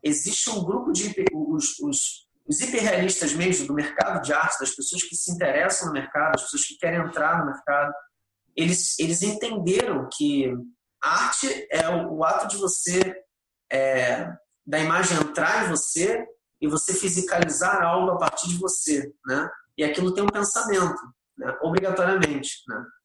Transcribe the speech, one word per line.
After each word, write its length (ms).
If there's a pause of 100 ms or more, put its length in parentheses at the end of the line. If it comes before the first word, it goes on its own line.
Existe 480
um 140
grupo 280
de 160
hiper-, 260
os, 460
os 420 (240)
os 140
hiperrealistas 720
mesmo 340
do 60
mercado 480
de 120
arte, 260
das 120
pessoas 320
que 120
se 160
interessam 560
no 60
mercado, 420
as 80
pessoas 220
que 120
querem 220
entrar 400
no 60
mercado, 480 (640)
eles, 440
eles 240
entenderam 880
que 420 (480)
arte 680
é 200
o, 240
o 100
ato 240
de 100
você, 580 (560)
é, 600 (340)
da 140
imagem 380
entrar 480
em 40
você 560 (360)
e 60
você 260
fisicalizar 880
algo 280
a 60
partir 300
de 100
você, 540 (140)
né? 240 (280)
E 60
aquilo 300
tem 100
um 40
pensamento, 720 (360)
né? 240
Obrigatoriamente, 1040
né? 180 (200)